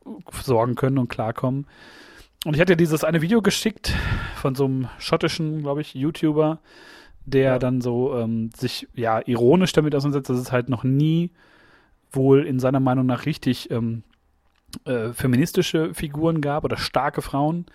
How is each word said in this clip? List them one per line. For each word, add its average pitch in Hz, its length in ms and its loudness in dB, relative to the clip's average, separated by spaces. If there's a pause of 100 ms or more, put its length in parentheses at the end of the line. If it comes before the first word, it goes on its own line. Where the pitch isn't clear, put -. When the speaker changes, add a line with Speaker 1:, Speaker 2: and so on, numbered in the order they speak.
(440)
Speaker 1:
sorgen 120 320 2
können 135 240 0
und 120 80 0
klarkommen. 127 580 -4 (800)
Und 151 80 -2
ich 147 80 4
hatte 180 160 4
dieses 160 260 2
eine 160 200 2
Video 220 180 4
geschickt - 500 0 (440)
von 135 180 -2
so 139 120 0
einem 131 220 -2 (120)
schottischen, 156 640 -4
glaub 143 160 -4
ich, - 160 -10
YouTuber, 156 640 0 (640)
der 135 280 2
Speaker 2:
Ja. 123 60 0
Speaker 1:
dann 127 220 0
so, 123 340 -2
ähm, 113 400 -4
sich, - 380 -6
ja, 113 320 0
ironisch 123 480 4
damit 151 220 2
auseinandersetzt, 139 340 0
dass 123 80 0
es 127 140 -6
halt 123 180 0
noch 123 140 -2
nie 156 480 2 (800)
wohl 135 360 6
in 131 120 -2
seiner 131 220 2
Meinung 131 260 2
nach 123 200 0
richtig, - 440 -2
ähm, 117 340 -4 (840)
äh, 120 260 -2
feministische 160 840 0
Figuren 160 460 -2
gab 143 240 -2
oder - 140 -2
starke 143 440 -2
Frauen 156 540 -2